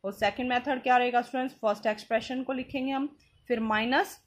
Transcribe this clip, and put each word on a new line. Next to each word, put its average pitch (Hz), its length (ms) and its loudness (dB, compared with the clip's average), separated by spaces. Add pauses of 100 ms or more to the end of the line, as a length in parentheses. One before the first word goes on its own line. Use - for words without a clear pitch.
और 196 80 -4
सेकंड 208 360 0
मेथड 247 340 0
क्या 254 140 4
रहेगा 247 260 4
स्टूडेंट्स? 254 320 -4
फर्स्ट 214 320 -2
एक्सप्रेशन 226 560 -2
को 262 100 -4
लिखेंगे 262 400 -4
हम, 277 240 -4 (340)
फिर 226 100 0
माइनस 226 680 0